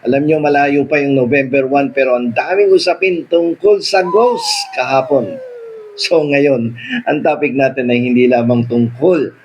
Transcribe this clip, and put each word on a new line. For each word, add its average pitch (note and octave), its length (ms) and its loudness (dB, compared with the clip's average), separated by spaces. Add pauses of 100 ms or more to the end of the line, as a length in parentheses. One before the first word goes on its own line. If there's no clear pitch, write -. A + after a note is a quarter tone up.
Alam C#3 240 0
nyo, D#3 160 2
malayo C#3+ 480 2
pa D3+ 80 2
yung C#3 160 0
November C3+ 560 0
one, C#3 240 0
pero C3 240 2
ang A#2+ 160 -4
daming F#3+ 400 2
usapin F3 560 0
tungkol E3+ 480 2
sa F#3 240 0
ghost A3+ 720 0
kahapon. C3 640 -2 (560)
So - 320 0
ngayon, C#3 480 0 (320)
ang D3 160 -2
topic C#3+ 320 -2
natin C3 400 0
ay B2 160 0
hindi B2 160 4
lamang A#2+ 400 2
tungkol A#2+ 800 0